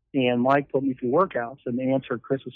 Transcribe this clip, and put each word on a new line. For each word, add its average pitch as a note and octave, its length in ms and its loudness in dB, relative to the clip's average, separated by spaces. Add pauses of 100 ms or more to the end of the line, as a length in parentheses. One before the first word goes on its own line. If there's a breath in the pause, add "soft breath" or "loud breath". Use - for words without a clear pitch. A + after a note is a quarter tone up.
(140)
and B2 300 2
Mike C#3 280 2
put C3+ 120 0
me C3+ 100 -2
through B2+ 160 -4
workouts. C3+ 560 0
And B2 140 -4
to C3 40 -4
answer C3 360 -2
Chris's C3+ 360 -6